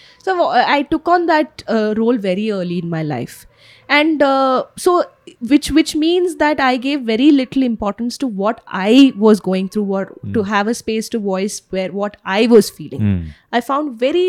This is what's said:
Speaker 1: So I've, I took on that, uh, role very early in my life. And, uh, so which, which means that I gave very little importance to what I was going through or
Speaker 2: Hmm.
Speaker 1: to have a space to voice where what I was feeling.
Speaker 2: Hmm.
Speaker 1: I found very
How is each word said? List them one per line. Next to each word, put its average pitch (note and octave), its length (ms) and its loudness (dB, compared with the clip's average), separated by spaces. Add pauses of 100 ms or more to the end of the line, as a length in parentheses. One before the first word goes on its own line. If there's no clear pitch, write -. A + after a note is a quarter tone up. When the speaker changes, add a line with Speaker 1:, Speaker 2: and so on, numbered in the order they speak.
(220)
Speaker 1:
So F4 240 0
I've, A#3+ 300 2
I D4 60 0 (120)
took D#4 140 -4
on F4 180 2
that, D#4 400 -2
uh, G#3+ 300 0
role A3+ 200 0
very G3+ 360 -2
early F3+ 260 -4
in E3+ 100 -6
my D#3+ 140 -4
life. D3+ 440 -8 (420)
And, D4 340 2
uh, C4+ 420 2 (120)
so F4+ 280 2 (480)
which, D4 180 2
which D4+ 240 0
means E4+ 420 0
that D4+ 240 0
I C4 180 0
gave C#4 240 -4
very A3+ 280 4
little C4+ 320 2
importance A#3 560 -4
to C#4 80 -4
what G#3 400 -4
I A#3 500 4
was G#3+ 240 4
going F#3+ 280 -2
through G#3+ 160 -4 (140)
or G3 60 -4 (180)
Speaker 2:
Hmm. G2+ 100 -10
Speaker 1:
to A3 120 0
have G3+ 280 -2
a - 20 -2
space A3 360 -6
to A#3+ 80 -4
voice G3 500 -4
where F#3 240 -6
what G3+ 320 -6
I G3+ 300 0
was G#3 160 6
feeling. - 300 -14
Speaker 2:
Hmm. F#2 280 0 (240)
Speaker 1:
I A#3 80 0
found C#4 440 -4
very F4 240 0